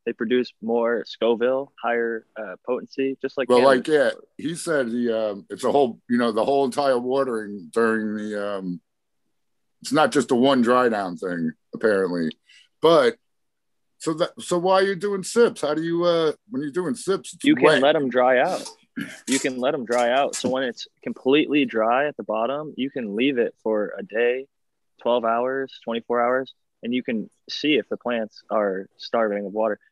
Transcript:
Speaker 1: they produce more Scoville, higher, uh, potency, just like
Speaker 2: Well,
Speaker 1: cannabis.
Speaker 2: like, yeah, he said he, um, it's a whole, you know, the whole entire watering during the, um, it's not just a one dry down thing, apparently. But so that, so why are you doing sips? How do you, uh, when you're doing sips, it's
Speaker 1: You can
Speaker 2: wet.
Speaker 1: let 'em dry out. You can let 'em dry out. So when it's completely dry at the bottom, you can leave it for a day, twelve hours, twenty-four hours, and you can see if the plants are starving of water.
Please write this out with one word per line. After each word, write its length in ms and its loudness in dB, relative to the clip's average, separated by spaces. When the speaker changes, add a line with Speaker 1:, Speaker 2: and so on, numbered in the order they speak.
Speaker 1:
they 80 -4
produce 480 -2
more 460 -2
Scoville, 680 0
higher, 440 -4
uh, 200 -12
potency, 560 -4
just 160 -6
like 100 -2
Speaker 2:
Well, 120 6
Speaker 1:
cannabis. 280 4
Speaker 2:
like, 0 -
yeah, 220 2
he 200 -6
said 320 -2
he, 220 -2
um, 380 -4
it's 160 -8
a 80 0
whole, 280 2
you 80 2
know, 140 0
the 120 0
whole 220 2
entire 320 0
watering 720 -4
during 440 0
the, 400 -6
um, 240 -8
it's 120 -10
not 200 4
just 180 0
a 40 4
one 280 4
dry 260 4
down 280 -2
thing, 360 -4
apparently. 560 0
But 360 4
so 160 -4
that, 160 -2
so 180 -2
why 220 2
are 40 4
you 120 0
doing 260 -4
sips? 400 2
How 120 -2
do 80 -2
you, 220 -2
uh, 280 2
when 120 -4
you're 80 -6
doing 240 -4
sips, 400 -4
it's 100 -10
Speaker 1:
You 120 6
can 80 4
Speaker 2:
wet. 180 6
Speaker 1:
let 140 4
'em 140 0
dry 280 4
out. 300 0
You 120 0
can 200 -4
let 160 0
'em 120 -6
dry 240 2
out. 260 2
So 140 -2
when 140 -2
it's 220 -8
completely 640 2
dry 440 0
at 100 -8
the 60 -10
bottom, 520 -4
you 140 -4
can 260 -6
leave 220 2
it 240 0
for 360 -2
a 40 -10
day, 440 -2
twelve 240 0
hours, 480 -2
twenty-four 360 -4
hours, 320 0
and 100 -6
you 100 -2
can 280 -6
see 280 0
if 120 -2
the 80 -6
plants 540 -6
are 380 -2
starving 480 -2
of 60 -8
water. 280 -2